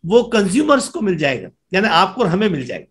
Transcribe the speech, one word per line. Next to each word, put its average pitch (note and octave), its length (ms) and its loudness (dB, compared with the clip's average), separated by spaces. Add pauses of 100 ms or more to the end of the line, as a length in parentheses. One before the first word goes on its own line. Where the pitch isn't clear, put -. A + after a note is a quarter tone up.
वो A3+ 180 4
कंज्यूमर्स A#3 640 2
को - 140 -8
मिल G3 140 0
जाएगा, C3+ 340 -4 (240)
यानी F#3+ 140 0
आपको F#3 340 0
और A3 60 2
हमें G3 220 0
मिल C#3+ 160 -4
जाएगा। G2 260 -12